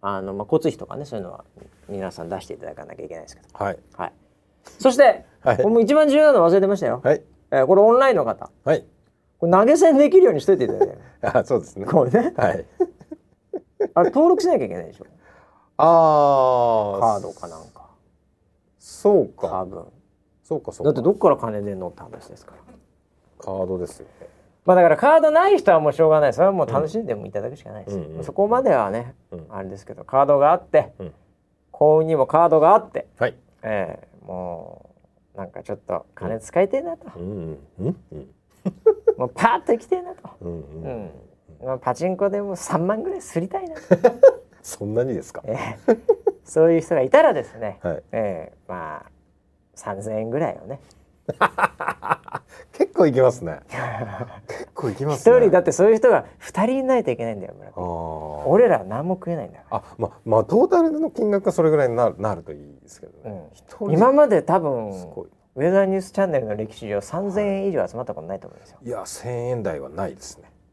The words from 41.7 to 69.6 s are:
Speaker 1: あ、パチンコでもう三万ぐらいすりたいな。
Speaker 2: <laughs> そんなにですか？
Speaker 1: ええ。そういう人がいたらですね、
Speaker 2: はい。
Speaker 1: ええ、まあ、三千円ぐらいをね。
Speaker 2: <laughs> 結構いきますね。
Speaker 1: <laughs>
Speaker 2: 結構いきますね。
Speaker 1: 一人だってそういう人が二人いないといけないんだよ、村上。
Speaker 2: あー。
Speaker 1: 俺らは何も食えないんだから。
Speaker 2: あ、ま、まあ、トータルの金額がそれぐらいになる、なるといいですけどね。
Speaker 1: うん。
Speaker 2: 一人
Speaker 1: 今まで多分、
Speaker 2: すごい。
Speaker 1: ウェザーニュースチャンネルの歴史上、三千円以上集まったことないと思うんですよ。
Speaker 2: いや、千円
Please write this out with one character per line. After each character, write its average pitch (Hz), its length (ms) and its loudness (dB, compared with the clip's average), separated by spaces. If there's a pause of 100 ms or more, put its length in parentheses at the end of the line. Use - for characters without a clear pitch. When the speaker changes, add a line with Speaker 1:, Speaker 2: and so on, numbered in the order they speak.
Speaker 1:
あ、 127 40 -12
パ 123 160 -4
チ 170 140 -6
ン 185 80 -4
コ 196 140 -2
で 202 120 -6
も 202 100 -10
う 180 40 -10
三 170 300 -4
万 214 160 -4
ぐ 370 80 -8
ら 392 60 -8
い 339 60 -14
す - 180 -6
り 190 80 -8
た 392 120 -8
い 370 80 -12
な。 311 80 -14 (460)
Speaker 2:
<laughs> - 400 4
そ - 220 -12
ん 104 100 -8
な 120 100 0
に 131 100 -6
で 85 80 -6
す - 100 -20
か？ - 140 -14
Speaker 1:
え 113 100 -6 (320)
え。 226 100 2 (460)
そ 160 220 2
う 170 60 4
い 165 60 2
う - 20 0
人 165 140 -4
が 139 80 0
い 165 80 -2
た 302 120 6
ら 294 100 4
で 156 120 -4
す - 140 -20
ね、 107 240 -10
Speaker 2:
は 85 120 -6
い。 - 80 -12 (100)
Speaker 1:
え 98 400 -8
え、 - 60 -20 (100)
ま 80 380 -12
あ、 - 40 -20 (680)
三 101 260 -10
千 107 160 -8
円 110 120 -8
ぐ 131 80 -4
ら 156 120 -4
い - 80 -12
を - 80 -20
ね。 135 140 -14 (480)
Speaker 2:
<laughs> - 1400 -6
結 - 220 -2
構 180 120 2
い 143 60 2
き 127 80 0
ま 127 100 4
す 123 120 -10
ね。 78 180 -12 (480)
Speaker 1:
<laughs> - 400 -16
Speaker 2:
結 - 260 -14
構 123 160 -6
い 98 40 -8
き 135 100 -8
ま 147 120 -2
す 143 120 4
ね。 240 80 8
Speaker 1:
一 - 40 6
人 214 100 4
だ 180 100 4
っ - 20 -4
て 165 100 0
そ 185 140 4
う 220 40 6
い 226 40 6
う - 20 2
人 233 140 4
が 160 160 2 (120)
二 - 280 -4
人 262 120 -2
い 269 40 -4
な 262 160 0
い 214 60 -4
と 135 60 -4
い 120 60 -2
け 120 80 -8
な 117 80 -6
い 104 40 -8
ん 98 40 -12
だ 90 60 -14
よ、 - 100 -18
村 98 140 -20
上。 - 60 -20
Speaker 2:
あ 92 40 -12
ー。 80 680 -8
Speaker 1:
俺 214 200 4
ら 151 100 2
は 98 60 -6
何 117 220 -8
も 185 80 -4
食 180 160 -12
え 170 60 -6
な 131 80 -10
い 87 40 -16
ん - 40 -20
だ - 60 -20
か - 120 -20
ら。 107 80 -6
Speaker 2:
あ、 - 200 -14
ま、 110 120 -4 (140)
ま 110 140 2
あ、 110 60 0
ト 180 120 -2
ー 370 120 4
タ 359 140 2
ル 320 160 -2
の 311 120 -4
金 214 200 -4
額 196 160 -2
が 185 60 -2
そ 175 100 -2
れ 160 80 2
ぐ 156 60 2
ら 143 100 2
い - 20 0
に 117 80 -4
な 120 140 0
る、 - 80 -14
な 101 160 -4
る 82 80 -14
と 80 100 -16
い 73 40 -16
い 71 240 -20
で - 80 -20
す - 120 -20
け - 60 -20
ど - 60 -20
ね。 - 120 -20
Speaker 1:
う - 40 -14
ん。 180 240 -16
Speaker 2:
一 - 120 -20 (120)
人 202 160 -4
Speaker 1:
今 220 200 4
ま 285 160 6
で 190 140 2
多 175 180 0
分、 117 340 -6
Speaker 2:
す 90 120 -14
ご 87 180 -16
い。 85 40 -20 (280)
Speaker 1:
ウ 127 40 -8
ェ 170 120 0
ザ 196 80 2
ー 196 60 2
ニ 190 100 -2
ュ - 20 -2
ー 185 40 -6
ス 185 100 -16
チ - 80 -4
ャ 196 60 0
ン 170 60 -6
ネ 139 80 0
ル 117 60 -8
の 107 80 -6
歴 107 200 -10
史 113 140 -14
上、 101 120 -4
三 190 320 -8
千 196 320 -4
円 - 20 -2
以 196 60 -4
上 113 140 -2
集 - 100 -14
ま - 60 -8
っ - 40 -10
た - 80 -10
こ - 60 -14
と 78 60 -16
な 95 80 -10
い 95 60 -12
と - 80 -20
思 - 60 -20
う - 40 -20
ん - 20 -20
で - 60 -20
す - 40 -20
よ。 - 120 -20
Speaker 2:
い 117 60 -14
や、 110 160 -10
千 120 440 -10
円 120 140 -6